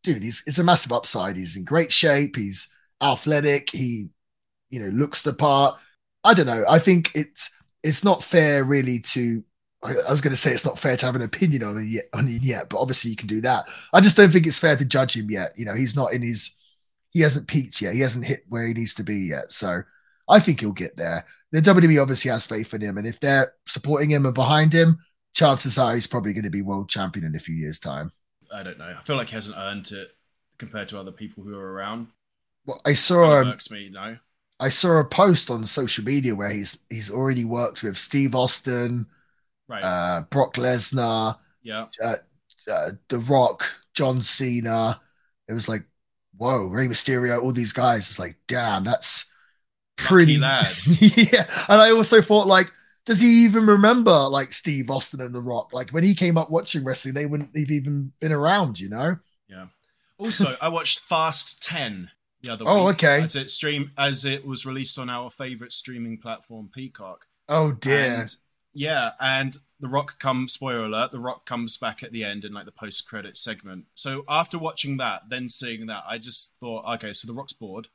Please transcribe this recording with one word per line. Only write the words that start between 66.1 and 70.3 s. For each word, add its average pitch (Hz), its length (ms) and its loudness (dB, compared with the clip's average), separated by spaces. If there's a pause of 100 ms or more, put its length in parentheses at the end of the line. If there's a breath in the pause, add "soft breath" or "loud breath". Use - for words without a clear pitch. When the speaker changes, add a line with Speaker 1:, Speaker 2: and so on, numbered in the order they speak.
Speaker 2:
platform, 110 560 -16
Peacock. 113 540 -18 (200)
Speaker 1:
Oh, 151 260 0
dear. 131 480 0
Speaker 2:
And, 110 140 -12 (380)
yeah, 143 460 -4
and 135 360 -2 (240)
The 139 80 -12
Rock 139 320 -6
comes, 131 340 -4